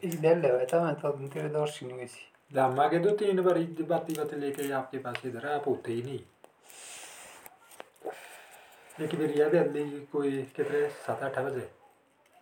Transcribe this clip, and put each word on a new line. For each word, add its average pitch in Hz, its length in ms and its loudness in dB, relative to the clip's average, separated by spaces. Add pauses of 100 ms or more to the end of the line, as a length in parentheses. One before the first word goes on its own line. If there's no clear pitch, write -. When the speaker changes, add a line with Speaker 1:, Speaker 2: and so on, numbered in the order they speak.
Speaker 1:
के 185 80 -4
Speaker 2:
एक 165 60 -4
Speaker 1:
लिए। 160 200 6
Speaker 2:
दिल 170 100 4
है, 127 220 4
था 170 180 2
मैं 151 100 0
तो 147 160 -2
तेरे 139 380 -6
दर्शन 147 380 -2
नहीं 127 100 -10
हुई 123 100 -10
थी। - 220 -20 (260)
Speaker 3:
लामा 135 340 4
के 165 100 4
दो 190 120 4
तीन 202 320 4
बार 175 160 6
इस 165 220 -2
बाती 156 340 0
बात 151 200 -2
लेके 139 380 -2
आपके 135 260 -4
पास 123 280 -8
इधर 120 200 -6
आप 143 220 -2
होते 120 240 -2
ही 117 100 -2
नहीं। 131 180 -8 (2750)
एक 156 140 -4
बार 151 160 0
यह 147 180 4
भी 165 100 6
अल्ली 143 420 0
कोई 139 420 -2
कितने, 147 460 -2
सात - 340 -6
आठ 131 160 -2
बजे, 127 320 -4 (720)